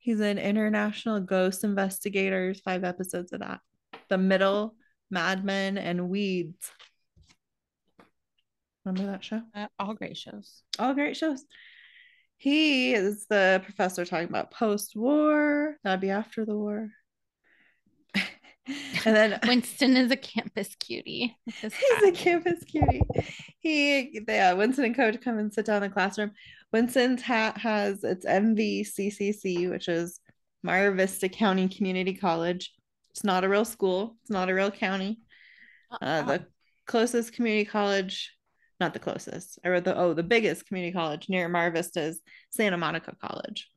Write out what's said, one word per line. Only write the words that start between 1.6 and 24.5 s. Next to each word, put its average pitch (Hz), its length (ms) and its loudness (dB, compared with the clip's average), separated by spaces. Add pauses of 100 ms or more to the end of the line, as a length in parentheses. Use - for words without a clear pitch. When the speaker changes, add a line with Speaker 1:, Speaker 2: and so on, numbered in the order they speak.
Speaker 1:
Investigators, 190 1000 -2
five 185 180 -2
episodes 180 500 -6
of - 60 -8
that. - 220 -10 (480)
The 190 100 0
Middle, 196 560 2 (380)
Mad 185 320 -2
Men, 196 340 -2
and 175 300 -4
Weeds. 185 640 -4 (2000)
Remember 190 280 -4
that 190 100 -10
show? 220 200 -8 (120)
Speaker 2:
Uh, 208 140 -10 (100)
all 202 160 -6
great - 220 -12
shows. - 460 -18 (140)
Speaker 1:
All 247 160 -2
great 285 240 -2
shows. 302 280 -6 (920)
He 277 560 2
is 208 360 0
the 190 360 4
professor 185 400 -2
talking 170 240 -4
about - 220 -4
post-war. 294 1300 0
That'd 190 160 0
be 190 100 -2
after 214 340 -4
the 214 120 -4
war. 208 320 -4 (1300)
<laughs> 202 60 0 (840)
And 220 100 6
then 214 280 6
Speaker 2:
<laughs> 233 40 2
Winston 247 500 4
is 254 140 4
a 262 60 2
campus - 640 -6
cutie - 560 -8 (100)
with 233 80 -12
his - 180 -10
Speaker 1:
He's 480 300 2
a 415 40 8
Speaker 2:
hat. 359 100 6
Speaker 1:
campus 349 480 2
cutie. - 360 2 (600)
He, 285 640 2
yeah, 196 280 6